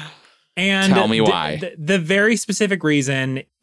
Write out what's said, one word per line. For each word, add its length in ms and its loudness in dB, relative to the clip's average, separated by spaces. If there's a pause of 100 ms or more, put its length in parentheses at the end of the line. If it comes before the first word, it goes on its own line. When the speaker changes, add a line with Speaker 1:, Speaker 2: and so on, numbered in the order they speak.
(560)
Speaker 1:
And 360 2
Speaker 2:
Tell 160 4
me 100 2
Speaker 1:
the, 60 4
Speaker 2:
why. 320 0
Speaker 1:
the, 200 -10
the 220 0
very 380 2
specific 480 -2
reason 580 0 (200)